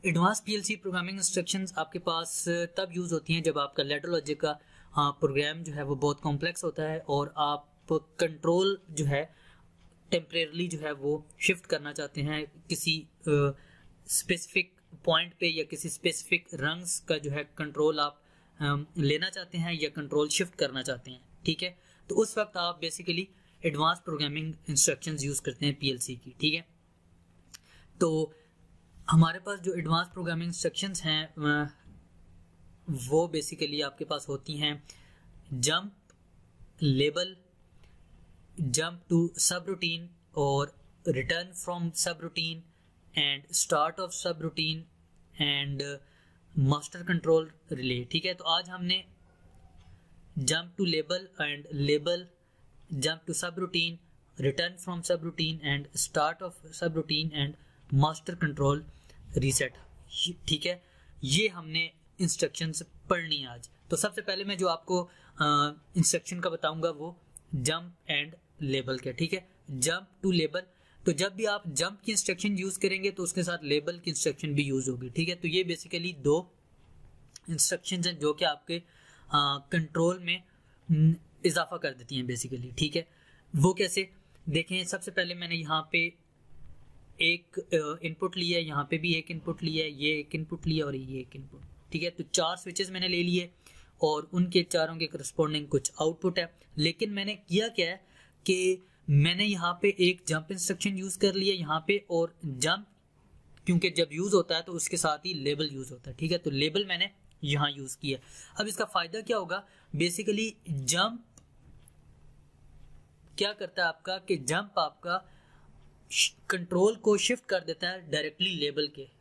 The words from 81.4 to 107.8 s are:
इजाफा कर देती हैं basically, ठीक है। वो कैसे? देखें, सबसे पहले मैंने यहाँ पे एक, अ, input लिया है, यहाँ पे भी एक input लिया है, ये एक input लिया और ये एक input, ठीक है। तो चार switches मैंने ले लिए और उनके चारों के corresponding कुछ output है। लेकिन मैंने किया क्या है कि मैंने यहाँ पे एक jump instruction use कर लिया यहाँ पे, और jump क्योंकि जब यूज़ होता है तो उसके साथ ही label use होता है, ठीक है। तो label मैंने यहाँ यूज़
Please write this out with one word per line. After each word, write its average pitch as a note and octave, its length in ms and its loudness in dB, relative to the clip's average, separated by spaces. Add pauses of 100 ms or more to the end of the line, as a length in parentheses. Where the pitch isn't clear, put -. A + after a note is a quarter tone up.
इजाफा E3+ 320 2
कर D3 160 -2
देती B2 220 -12
हैं B2+ 120 -2
basically, B2 500 -6
ठीक D3+ 180 0
है। E3 100 0 (480)
वो E3 200 8
कैसे? F#3+ 280 0 (440)
देखें, E3 400 -2
सबसे F#3 260 -6
पहले F3 240 -2
मैंने E3+ 200 -4
यहाँ D#3 360 -2
पे E3+ 80 2 (1200)
एक, E3+ 380 0
अ, D#3+ 460 -2
input F3 320 -4
लिया F3 200 0
है, E3+ 80 0
यहाँ D3 260 -2
पे E3 60 0
भी E3 180 0
एक D#3+ 160 -6
input E3 320 -6
लिया D#3+ 220 0
है, D#3 80 -6
ये C#3+ 260 0
एक D3 160 -8
input D#3 320 -6
लिया D#3 180 2
और C#3 100 -4
ये C3 240 -8
एक B2+ 160 -14
input, C#3 260 -16 (300)
ठीक D#3+ 120 -4
है। F3 60 -2
तो E3+ 140 -8 (100)
चार E3+ 240 2
switches F#3 340 -4
मैंने F#3 160 -4
ले F3 160 2
लिए F3 260 0 (520)
और D3+ 320 0
उनके F3+ 300 4
चारों E3 340 0
के E3 100 -4
corresponding D3+ 600 -2
कुछ C#3 240 0 (100)
output E3+ 380 0
है। E3+ 120 -4 (260)
लेकिन E3 340 0
मैंने G3+ 240 -4
किया G3+ 340 0
क्या F#3 200 0
है F#3+ 140 -8 (420)
कि F#3 380 2 (260)
मैंने E3 360 6
यहाँ F3 360 0
पे G3+ 200 4
एक F3+ 260 2
jump D#3 240 -2
instruction F#3+ 460 -2
use F#3 220 -6
कर G3 140 4
लिया G3 220 2
यहाँ D#3+ 320 -2
पे, G3+ 240 2
और E3 240 2 (100)
jump D#3 400 0 (840)
क्योंकि F3+ 220 4
जब E3 220 2
यूज़ F#3 240 2
होता E3+ 200 6
है E3 60 0
तो E3+ 120 -10
उसके E3+ 240 -2
साथ D3+ 280 0
ही F#3 80 -4
label D3 400 -2
use C3 180 -10
होता B2+ 180 -14
है, A#2+ 80 -12
ठीक D#3+ 140 -2
है। F3 60 2
तो E3 140 -2
label D#3 340 0
मैंने F#3 260 -2 (320)
यहाँ C#3+ 280 2
यूज़ C#3 260 -10